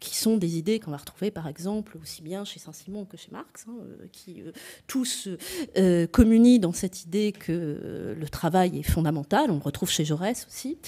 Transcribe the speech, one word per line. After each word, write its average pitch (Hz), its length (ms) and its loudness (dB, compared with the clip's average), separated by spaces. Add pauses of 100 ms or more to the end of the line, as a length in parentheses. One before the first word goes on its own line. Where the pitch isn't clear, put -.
qui - 160 -10
sont 220 200 4
des 170 220 0
idées 214 220 0
qu'on 156 120 -10
va 143 40 -6
retrouver - 340 -6
par 160 180 -8
exemple 190 520 -6
aussi - 220 -16
bien 190 220 -8
chez - 140 -14
Saint-Simon 190 460 -14
que 180 120 -16
chez - 140 -20
Marx, - 380 -16
hein, 240 120 -14
euh, - 300 -16
qui, - 300 -18
euh, 160 120 -14 (340)
tous, 254 420 -4 (480)
euh, 175 300 4
communient 233 520 8
dans 175 140 2
cette - 300 -8
idée 202 300 -2
que, 202 200 -6
euh, 147 600 -6
le 156 140 -8
travail 175 500 2
est 147 60 -6
fondamental, 160 640 2
on 156 60 2
le 139 60 -4
retrouve 143 280 -2
chez 185 140 0
Jaurès 170 440 -2
aussi. - 400 -8